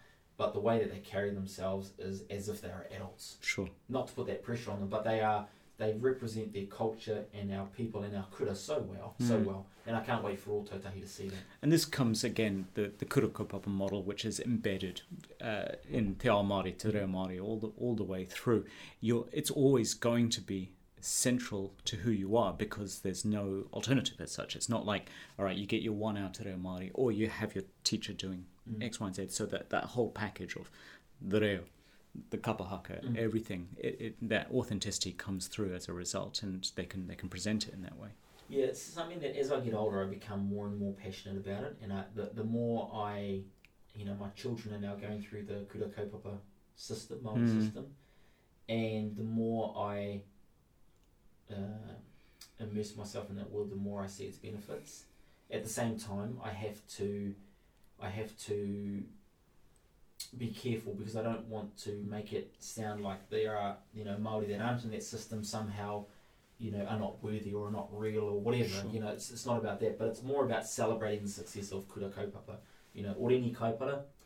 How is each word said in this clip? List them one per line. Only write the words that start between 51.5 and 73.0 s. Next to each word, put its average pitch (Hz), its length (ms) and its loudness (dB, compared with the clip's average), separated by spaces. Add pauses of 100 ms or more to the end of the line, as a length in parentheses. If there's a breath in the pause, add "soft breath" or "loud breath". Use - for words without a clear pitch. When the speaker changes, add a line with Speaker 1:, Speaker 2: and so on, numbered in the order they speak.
Speaker 1:
uh, 104 420 -6 (640 loud breath)
immerse 104 360 -2
myself 101 340 -6
in 98 60 -6
that 101 160 -6
world, 104 180 0
the 98 60 -6
more 101 260 -2
I 98 60 -2
see - 180 -8
its - 120 -8
benefits. - 640 -10 (480 soft breath)
At 113 100 0
the 113 80 -4
same 117 300 0
time, 104 440 -2
I 104 60 -4
have 101 320 -4 (160)
to, 101 380 0 (600 soft breath)
I 98 120 -6
have 107 300 -4
to 101 640 -2 (1300)
be 120 100 -2
careful 107 460 -2
because 101 220 -4
I 110 80 0
don't 113 220 0
want 104 340 -6
to 104 300 -4
make 104 240 -4
it 101 260 -4
sound 107 420 -4
like 98 280 -6
there 107 280 2
are, 101 200 0 (160)
you 107 100 -6
know, 101 120 -2
Māori 107 340 0
that 101 100 0
aren't 120 240 2
in 110 80 -4
that 107 120 -4
system 110 400 -6
somehow, 104 600 -2 (540 soft breath)
you 110 120 -2
know, 101 140 0
are 110 140 0
not - 240 -2
worthy 101 300 -2
or 104 140 0
are 104 40 -2
not 101 160 -2 (100)
real 107 260 2
or 104 160 2
whatever. 117 280 6
Speaker 2:
Sure. 98 240 -2
Speaker 1:
You 110 100 0
know, 104 80 -2
it's, - 220 -6
it's 117 140 -8
not 117 140 4
about 104 220 0
that, 107 180 4
but 113 100 4
it's 113 140 -4
more 135 200 4
about 113 220 2
celebrating 107 580 2
the 101 80 -2
success - 400 -8
of 98 160 -4
kura 98 220 -6
kaupapa. - 480 -6 (360 loud breath)
You 101 100 -6